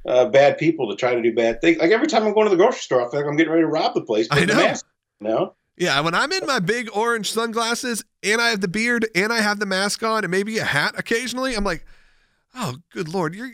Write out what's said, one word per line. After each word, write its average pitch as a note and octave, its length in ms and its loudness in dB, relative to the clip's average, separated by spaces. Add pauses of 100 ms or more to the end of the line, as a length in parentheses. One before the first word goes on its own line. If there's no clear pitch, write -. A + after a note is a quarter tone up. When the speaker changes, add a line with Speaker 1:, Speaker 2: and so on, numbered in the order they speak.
Speaker 1:
uh, B2 180 4
bad C3+ 320 6
people A2+ 320 0
to G2+ 60 -6
try B2 180 0
to A#2+ 80 0
do A2+ 120 2
bad A#2 280 0
things. E3 160 4
Like, E3 140 4
every A#3+ 160 2
time B3+ 180 2
I'm G#3 80 0
going G#3+ 120 4
to G#3 100 4
the E3 60 6
grocery A#3+ 200 2
store, B2 240 0
I B2 60 -8
feel D3 80 -2
like C#3+ 100 -2
I'm D3 80 -4
getting D#3 140 2
ready E3 120 4
to D#3 40 0
rob D#3+ 260 0
the E3+ 80 -2
place A2+ 300 0
Speaker 2:
I C#3+ 80 4
Speaker 1:
with F3 100 2
the - 60 2
Speaker 2:
know. D4+ 80 4
Speaker 1:
mask, - 220 -2 (340)
you G#2 80 -8
know? C3 280 -2 (220)
Speaker 2:
Yeah, D#3 240 0
when E3 120 0
I'm A#3+ 180 0
in F#4+ 140 -4
my C4+ 140 0
big G#3+ 360 -2
orange A3+ 360 -2
sunglasses A#3 720 -4 (200)
and G#3+ 180 0
I A#3 80 2
have G#3+ 120 -2
the G3+ 60 0
beard A3+ 480 0
and G3+ 160 0
I A#3 100 0
have G#3 180 0
the G#3 60 -4
mask G3 380 -2
on A3 200 -2
and F3 80 -4
maybe G3+ 260 -2
a D#3+ 80 -2
hat D3 320 0
occasionally, B3 580 -4
I'm G#3 80 -2
like, F3+ 220 -4 (680)
"Oh, G3+ 240 -8 (140)
good F#3 160 -8
Lord, E3 260 -4
you're, A#3 200 -12